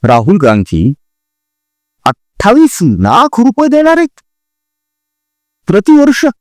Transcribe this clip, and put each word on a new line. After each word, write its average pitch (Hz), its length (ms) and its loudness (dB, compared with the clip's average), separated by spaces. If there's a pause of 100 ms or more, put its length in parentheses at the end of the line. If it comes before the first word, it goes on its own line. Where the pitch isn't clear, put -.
राहुल 120 400 0
गांधी 107 500 0 (1080)
अठ्ठावीस - 760 -2
लाख 131 580 -2
रुपये 247 280 0
देणार 311 300 0
आहेत 330 240 -6 (1500)
प्रतिवर्ष. 285 580 2 (160)